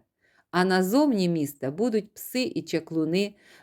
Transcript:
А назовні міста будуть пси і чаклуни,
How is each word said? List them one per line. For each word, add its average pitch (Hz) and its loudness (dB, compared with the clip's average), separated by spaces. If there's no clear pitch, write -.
А 180 2
назовні 190 2
міста 147 -2
будуть 202 -2
пси - -6
і 196 -6
чаклуни, 165 -2